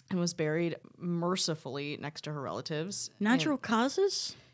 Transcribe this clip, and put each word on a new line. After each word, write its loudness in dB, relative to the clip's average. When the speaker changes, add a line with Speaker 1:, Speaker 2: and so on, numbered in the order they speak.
Speaker 1:
and 2
was 2
buried 2
mercifully 0
next -8
to -6
her -6
relatives. -4
And 2
Speaker 2:
Natural 4
causes? 2